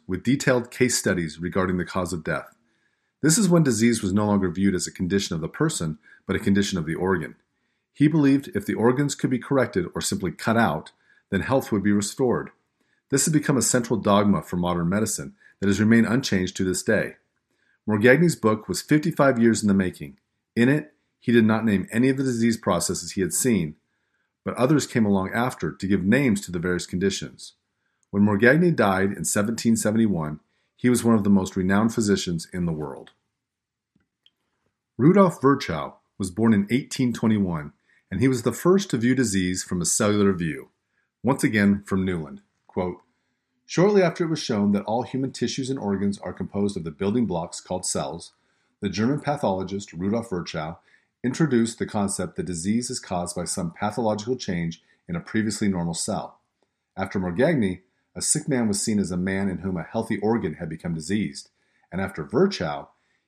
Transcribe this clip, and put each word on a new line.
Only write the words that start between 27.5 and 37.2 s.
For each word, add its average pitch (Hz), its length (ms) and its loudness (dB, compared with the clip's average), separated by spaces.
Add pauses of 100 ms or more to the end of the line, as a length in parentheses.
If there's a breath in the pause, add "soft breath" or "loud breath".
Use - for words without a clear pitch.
When 101 140 2
Morgagni 127 520 4
died 98 380 2
in 82 100 -10
seventeen 110 540 0
seventy-one, 98 600 0 (360)
he 123 140 0
was 117 140 2
one 117 120 4
of 101 80 2
the 101 60 2
most 95 260 2
renowned 98 380 2
physicians 95 580 0
in 90 140 -4
the 82 80 -2
world. 69 380 -10 (1900)
Rudolf 180 440 6
Virchow 87 560 0 (200)
was 90 140 -6
born 110 220 4
in 101 160 2
eighteen 123 440 -2
twenty-one, 92 580 -2 (380)